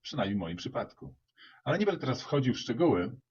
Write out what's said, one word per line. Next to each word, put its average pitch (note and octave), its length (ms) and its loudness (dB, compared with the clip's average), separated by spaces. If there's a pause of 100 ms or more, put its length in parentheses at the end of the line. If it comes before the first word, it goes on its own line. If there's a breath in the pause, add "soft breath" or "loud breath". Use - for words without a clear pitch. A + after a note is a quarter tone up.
Przynajmniej G2+ 340 -2
w G2+ 40 0
moim F2 180 -4
przypadku. - 580 -8 (480 loud breath)
Ale G#3 160 0
nie G#3 60 4
będę F3 160 0
teraz C3 200 -2
wchodził B2+ 320 2
w - 60 -4
szczegóły A#2+ 600 2 (120)